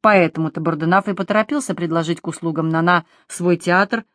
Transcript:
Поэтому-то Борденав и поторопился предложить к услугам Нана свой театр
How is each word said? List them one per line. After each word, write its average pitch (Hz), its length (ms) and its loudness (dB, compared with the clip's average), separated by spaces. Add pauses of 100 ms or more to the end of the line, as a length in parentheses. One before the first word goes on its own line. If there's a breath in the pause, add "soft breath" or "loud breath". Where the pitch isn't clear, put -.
Поэтому-то 165 600 2
Борденав 165 460 0
и 202 60 -4
поторопился 214 600 -2
предложить 165 460 -2
к - 60 -8
услугам 160 420 -4
Нана 165 360 2 (220 soft breath)
свой 175 300 0
театр 196 580 0